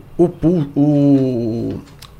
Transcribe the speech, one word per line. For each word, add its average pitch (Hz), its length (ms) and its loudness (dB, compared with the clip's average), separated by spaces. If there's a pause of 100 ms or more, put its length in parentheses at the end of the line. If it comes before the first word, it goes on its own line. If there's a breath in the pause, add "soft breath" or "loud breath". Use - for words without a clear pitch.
(180)
o 170 100 4
Pu-, 160 480 -2
o 131 1040 0 (400)